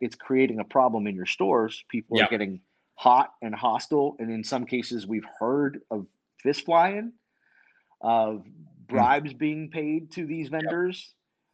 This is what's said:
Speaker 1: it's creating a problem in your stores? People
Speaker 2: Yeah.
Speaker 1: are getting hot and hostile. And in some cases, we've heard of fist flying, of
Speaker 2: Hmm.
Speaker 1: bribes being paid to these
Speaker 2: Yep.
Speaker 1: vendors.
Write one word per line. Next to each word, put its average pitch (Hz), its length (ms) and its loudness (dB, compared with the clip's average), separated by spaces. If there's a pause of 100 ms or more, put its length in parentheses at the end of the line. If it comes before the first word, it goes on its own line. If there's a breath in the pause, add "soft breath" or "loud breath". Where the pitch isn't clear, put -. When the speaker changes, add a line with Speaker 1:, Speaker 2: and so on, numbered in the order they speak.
Speaker 1:
it's 120 120 -4
creating 131 460 2
a 101 40 -6
problem 113 420 2
in 101 80 -4
your 92 100 -8
stores? 117 640 0
People 110 300 -2
Speaker 2:
Yeah. 107 80 6
Speaker 1:
are - 20 2
getting 101 320 -4 (360)
hot 127 440 6
and 110 140 -8
hostile. 139 640 0
And 113 120 -6
in 110 140 -6
some 123 220 -4
cases, 117 400 -4
we've 104 180 -4 (140)
heard 139 420 0 (100)
of 101 160 -6 (360)
fist 143 240 -2
flying, 196 480 2 (880)
of 110 420 0
Speaker 2:
Hmm. - 520 -12
Speaker 1:
bribes 139 360 4
being 151 380 -4
paid 156 420 -4
to 175 140 -8
these 151 240 -8
Speaker 2:
Yep. 156 120 -4
Speaker 1:
vendors. 180 520 -4 (400)